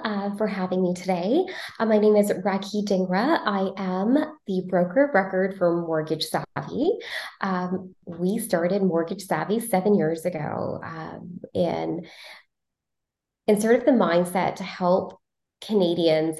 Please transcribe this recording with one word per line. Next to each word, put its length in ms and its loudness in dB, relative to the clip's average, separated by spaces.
uh, 320 -4
for 100 0
having 360 -2
me 100 2
today. 540 0
Uh, 80 0
my 100 4
name 180 6
is 160 4
Rakhi 540 -2
Dhingra. 580 2
I 360 0
am 400 0
the 220 -2
broker 380 2
of 80 0
record 420 0
for 240 2
Mortgage 460 -2
Savvy. 720 -4
Um, 540 -4
we 340 -2
started 440 0
Mortgage 400 0
Savvy 380 -2
seven 340 2
years 320 0
ago, 580 -4
um, 560 -12
in, 520 -4
in 160 4
sort 140 4
of 100 0
the 60 8
mindset 640 2
to 60 -10
help 560 0
Canadians 760 2